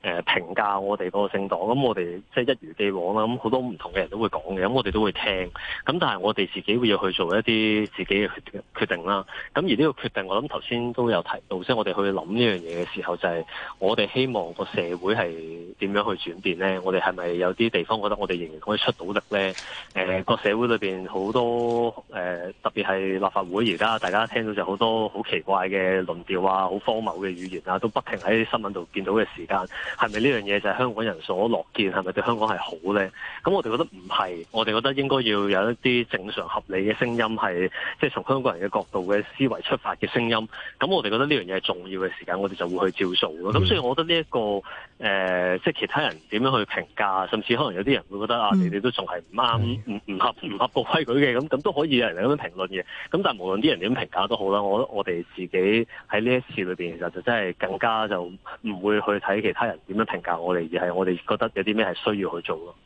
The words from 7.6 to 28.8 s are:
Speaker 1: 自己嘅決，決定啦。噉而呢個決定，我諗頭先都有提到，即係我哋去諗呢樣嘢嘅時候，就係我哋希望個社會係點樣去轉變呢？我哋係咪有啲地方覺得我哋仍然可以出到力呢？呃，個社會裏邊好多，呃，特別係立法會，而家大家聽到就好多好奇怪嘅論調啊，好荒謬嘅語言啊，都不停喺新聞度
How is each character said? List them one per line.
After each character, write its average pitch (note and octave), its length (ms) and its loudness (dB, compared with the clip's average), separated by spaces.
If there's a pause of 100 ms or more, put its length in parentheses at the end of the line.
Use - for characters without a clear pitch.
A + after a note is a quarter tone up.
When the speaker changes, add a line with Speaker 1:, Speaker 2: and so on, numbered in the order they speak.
Speaker 1:
自 F#2 80 -4
己 G2+ 220 2
嘅 - 20 -
決， - 340 -12 (120)
決 A2 120 0 (100)
定 E2+ 80 -8
啦。 G2 200 0 (300)
噉 C#3 60 2
而 - 20 0
呢 E3 140 2
個 C#3+ 260 2
決 A#2+ 60 -2
定， G2 180 -4
我 G2 160 0
諗 D3 60 -6
頭 - 140 -6
先 A#2+ 300 -2
都 A#2+ 160 2
有 F#2 140 4
提 - 60 -8 (180)
到， F#2+ 160 -4
即 B2 100 0
係 A#2+ 40 2
我 G#2+ 80 0
哋 F#2+ 100 -2
去 G2+ 60 -2
諗 F#2+ 320 2
呢 A2+ 80 0
樣 A2 180 4
嘢 E2+ 260 -4
嘅 - 100 -12
時 F#2+ 80 -6
候， F2 140 -2
就 F2+ 120 0
係 E2 160 0 (340)
我 G2 180 2
哋 G2+ 160 0
希 C3 140 2
望 G2 280 -2
個 G2 100 -2
社 F2 340 -2
會 F#2 160 2
係 E2+ 640 -4
點 G2 160 -2
樣 G#2 220 2
去 - 160 -8
轉 F2 80 -12
變 F2 180 -2
呢？ F#2+ 240 0
我 F#2 100 0
哋 F#2 80 4
係 F#2 120 0
咪 F2+ 220 -4
有 F2+ 200 2
啲 A#2 160 2
地 E2+ 140 0
方 A2 180 -2
覺 G#2 60 0
得 G#2 80 0
我 G2+ 100 -2
哋 F2+ 140 0
仍 E2 100 -8
然 D#2 100 -14
可 G#2 140 -2
以 G#2 40 0
出 - 140 0
到 - 140 -6
力 G2+ 220 0
呢？ G2 260 2 (400)
呃， F#2 300 0
個 A#2 140 2
社 G#2 200 2
會 A#2+ 80 2
裏 A#2 80 4
邊 F#2+ 340 -2
好 F#2+ 220 -2
多， A#2+ 800 0
呃， F2+ 420 -4 (100)
特 A2 80 0
別 G#2+ 140 -4
係 F#2+ 140 2 (140)
立 F#2+ 80 0
法 G2 240 2
會， G2 300 2
而 - 20 -6
家 G#2+ 240 2
大 F#2 100 0
家 G#2+ 160 2
聽 A2+ 180 -2
到 G#2+ 80 -4
就 G2 120 -2
好 F#2+ 120 -2
多 A2+ 320 2
好 G2+ 220 -6
奇 G2 100 0
怪 F#2+ 280 2
嘅 F#2+ 360 2
論 E2+ 200 -6
調 F#2 200 0
啊， F#2+ 180 4
好 F#2 80 0
荒 G#2 260 0
謬 G#2 240 -2
嘅 G2 80 -2
語 F#2 200 -6
言 F2+ 180 -8
啊， F#2 120 0
都 A#2+ 80 -2
不 A2+ 140 0
停 - 180 -6
喺 G2+ 200 2 (120)
新 - 80 0
聞 G2+ 140 -4
度 F2+ 200 -6